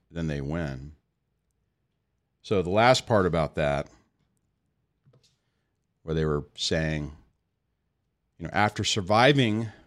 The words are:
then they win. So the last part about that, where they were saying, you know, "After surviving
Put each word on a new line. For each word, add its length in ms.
then 180
they 120
win. 520
So 220
the 80
last 360
part 200
about 300
that, 320
where 120
they 100
were 200
saying, 560
you 60
know, 100
"After 280
surviving 840